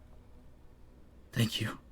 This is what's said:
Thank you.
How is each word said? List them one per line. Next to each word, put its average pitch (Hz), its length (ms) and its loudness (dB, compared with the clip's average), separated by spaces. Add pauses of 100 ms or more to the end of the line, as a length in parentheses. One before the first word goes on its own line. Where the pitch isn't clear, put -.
(1300)
Thank - 280 8
you. 113 180 2 (140)